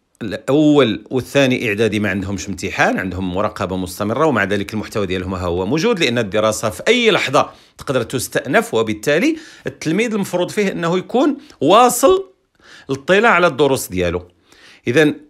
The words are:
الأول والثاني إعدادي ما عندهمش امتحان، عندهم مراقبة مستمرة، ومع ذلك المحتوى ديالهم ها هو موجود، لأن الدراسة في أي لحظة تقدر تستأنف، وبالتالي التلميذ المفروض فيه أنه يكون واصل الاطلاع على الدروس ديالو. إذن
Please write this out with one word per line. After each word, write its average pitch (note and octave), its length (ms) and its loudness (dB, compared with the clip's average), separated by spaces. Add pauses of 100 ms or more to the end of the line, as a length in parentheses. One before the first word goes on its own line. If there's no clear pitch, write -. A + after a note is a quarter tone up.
(220)
الأول C3 880 2
والثاني B2+ 580 0
إعدادي G#2 320 0
ما G#2 100 0
عندهمش F#2+ 400 -6
امتحان، A2 500 -2
عندهم F#2 340 -6
مراقبة F#2+ 440 -4
مستمرة، G#2+ 480 -4
ومع A#2 180 2
ذلك G2+ 300 -4
المحتوى G#2 320 -6
ديالهم F2+ 280 -6
ها F2+ 120 -6
هو F2+ 200 -2
موجود، E3 340 0
لأن B2 180 0
الدراسة G#2+ 520 0
في - 180 -12
أي A#3 240 4
لحظة C#3+ 380 0 (280)
تقدر B2+ 260 -2
تستأنف، C3+ 680 -4
وبالتالي C#3 640 0 (300)
التلميذ G#3 460 -4
المفروض F3+ 380 -2
فيه G3+ 200 -2
أنه E3+ 260 -2
يكون B3 400 0 (240)
واصل B3 680 4 (600)
الاطلاع G3 420 2
على F3 160 4
الدروس C3+ 400 0
ديالو. F2 400 -2 (600)
إذن D3 280 4 (140)